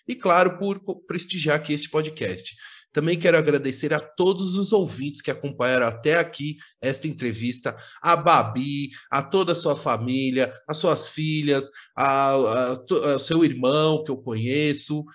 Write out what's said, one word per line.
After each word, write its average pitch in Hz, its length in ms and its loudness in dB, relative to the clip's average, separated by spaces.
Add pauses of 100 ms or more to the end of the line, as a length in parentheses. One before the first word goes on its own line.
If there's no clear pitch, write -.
e, 247 100 -6
claro, 180 420 4
por 196 240 -4
co-, - 240 -10
prestigiar 151 500 -2
aqui 151 160 -4
este 147 180 -4
podcast. 156 640 -6 (380)
Também 160 280 0
quero 165 180 4
agradecer 143 560 0
a 151 60 0
todos 185 580 0
os 202 160 -2
ouvintes 143 480 -2
que - 80 -6
acompanharam 127 560 0
até 117 320 0
aqui 151 400 -4 (240)
esta 135 260 -4
entrevista, 120 680 -6 (260)
a 165 140 4
Babi, 143 760 2 (220)
a 135 100 0
toda 180 300 0
a 160 40 2
sua 160 200 0
família, 127 760 0 (160)
as 151 100 -6
suas 165 300 0
filhas, 147 600 0 (260)
a, 135 380 2
a, 127 440 2
to-, 160 260 -2
ao 139 160 2
seu 165 260 2
irmão 151 580 2
que 156 60 -10
eu 131 80 -4
conheço. 143 840 -2 (120)